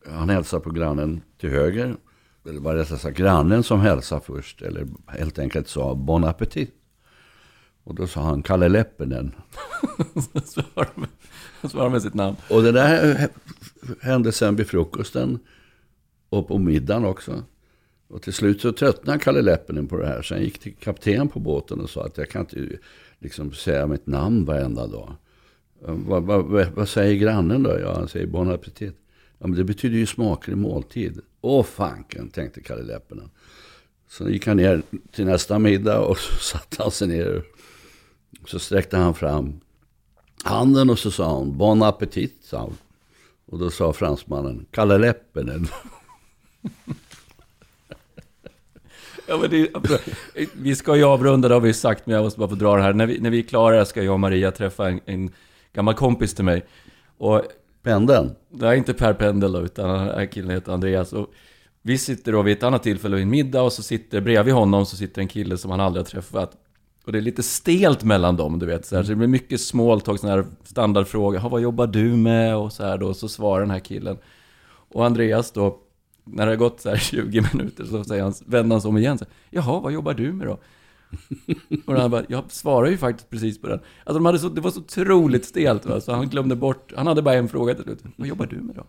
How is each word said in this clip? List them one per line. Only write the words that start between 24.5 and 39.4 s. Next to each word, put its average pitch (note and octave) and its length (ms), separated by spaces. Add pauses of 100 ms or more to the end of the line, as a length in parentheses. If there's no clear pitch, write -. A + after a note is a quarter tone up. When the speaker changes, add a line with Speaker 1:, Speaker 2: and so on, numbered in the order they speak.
Speaker 1:
dag." G#1+ 280 (680)
"Vad, F2 420
vad, F#2+ 220
vad, F#2 220
vad G2+ 220
säger G2+ 260
grannen G#2+ 480
då?" E2+ 160
"Ja, F2+ 140
han E2+ 140
säger, F2 200
'Bon F2 240
appétit.'" F#2 440 (420)
"Ja, F2+ 100
men F2 100
det F#2 60
betyder A2+ 340
ju A2+ 80
smaklig G2 520
måltid." - 640 (200)
"Åh, B2+ 220
fanken", - 680
tänkte - 320
Kalle A#1+ 220
Leppinen. A1 460 (800)
Så G2+ 200
gick G2 180
han G#2+ 100
ner F2+ 240 (300)
till G2+ 140
nästa F#2+ 340
middag G#2 400
och G2 180
så - 160
<laughs> - 60 (180)
satte - 260
han G#2+ 80
sig G2+ 160
ner. F2 360 (1000)
Så F2+ 140
sträckte F#2+ 380
han F2 160
fram D2 460 (840)